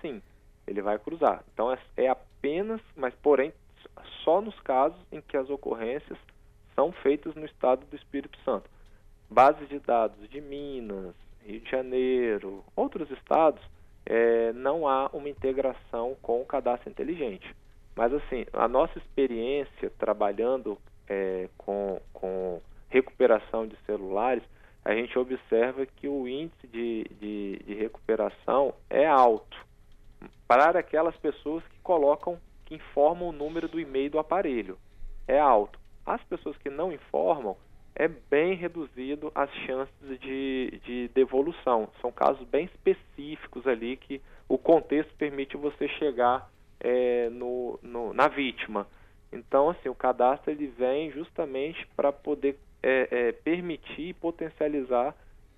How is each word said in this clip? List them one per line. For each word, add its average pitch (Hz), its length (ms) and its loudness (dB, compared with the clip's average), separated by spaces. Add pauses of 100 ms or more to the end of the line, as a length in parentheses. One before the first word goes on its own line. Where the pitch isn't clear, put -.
sim, 123 220 -10 (440)
ele 101 140 -6
vai 104 180 -2
cruzar. 139 540 0
Então 117 200 -2
é, 127 60 -4 (180)
é 127 120 2
apenas, 180 720 -4 (160)
mas 131 200 -4
porém 143 360 4 (720)
só 175 160 4
nos 214 200 -8
casos 139 380 2 (140)
em 156 80 -12
que - 160 -6
as 135 140 -2
ocorrências 123 680 -6 (560)
são 151 180 2
feitas 147 420 0
no 156 100 -14
estado 131 420 0
do 147 100 -16
Espírito - 480 -10
Santo. 110 260 -4 (580)
Bases 131 400 6
de 143 120 -8
dados 110 500 0
de 139 100 -12
Minas, 127 760 -10 (300)
Rio 107 160 -12
de - 100 -14
Janeiro, 127 920 0 (140)
outros 196 340 -4
estados, 147 500 4 (460)
é, 117 460 4
não 139 340 -2
há 135 260 2
uma 147 160 -8
integração 131 920 -4
com 117 200 0
o - 40 -8
cadastro 123 440 -2
inteligente. 131 640 -6 (440)
Mas, 117 180 2
assim, 131 380 -4
a - 160 2
nossa 131 300 2
experiência 131 1000 -4
trabalhando, 107 800 0 (300)
é, 95 400 -2 (100)
com, 98 420 -4 (120)
com 92 480 -6 (300)
recuperação 117 760 2
de 107 100 -14 (100)
celulares, 110 560 -2 (420)
a 107 100 0
gente 117 240 -2
observa 127 680 0
que - 200 -12
o 139 220 -4
índice 139 400 -10
de, 117 360 -6 (160)
de, 101 460 -6
de 104 80 -8
recuperação 110 1000 0 (160)
é 143 180 4
alto 127 500 6 (880)
para 151 320 6
aquelas 160 380 0
pessoas 156 480 -4
que - 180 -20
colocam, 156 560 2 (260)
que 160 100 -14
informam 160 540 2
o 165 40 -6
número 160 360 -6
do 160 120 -6
e-mail 139 300 -2
do 151 80 -2
aparelho. 143 600 -2 (480)
É 131 120 6
alto. 120 400 6 (280)
As 226 180 -4
pessoas 160 340 -10
que 143 120 -8
não 160 220 -4
informam, 143 640 -2 (380)
é 147 140 0
bem 165 460 0
reduzido 151 800 -8
as 143 160 0 (160)
chances 131 540 -8
de, 135 640 -4
de 123 280 -6
devolução. 131 760 2 (120)
São 123 120 -6
casos 135 340 2
bem 143 200 0
específicos - 1000 -4
ali 120 300 -2
que 139 260 -12 (260)
o 135 80 2
contexto 151 600 4
permite 139 380 -4
você 147 320 -4
chegar, 127 600 0 (320)
é, 123 500 2
no, 123 520 -6
no, 117 320 -8
na 135 140 6
vítima. 120 580 -6 (460)
Então, 135 380 2
assim, 175 180 -6
o 123 80 -6
cadastro 127 560 2
ele 147 160 -6
vem 127 420 -2
justamente 143 760 -6 (120)
pra 143 160 2
poder, 139 440 -2 (260)
é, 131 280 2
é, 120 220 2
permitir 165 800 -6
e 180 40 -12
potencializar 147 1000 -2 (440)